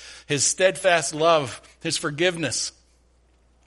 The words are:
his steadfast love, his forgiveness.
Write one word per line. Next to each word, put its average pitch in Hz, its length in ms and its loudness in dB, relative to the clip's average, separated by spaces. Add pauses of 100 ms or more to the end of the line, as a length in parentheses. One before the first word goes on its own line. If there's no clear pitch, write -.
(260)
his 143 200 0
steadfast 175 680 2
love, 151 480 2 (200)
his 160 160 -4
forgiveness. 165 720 -2 (960)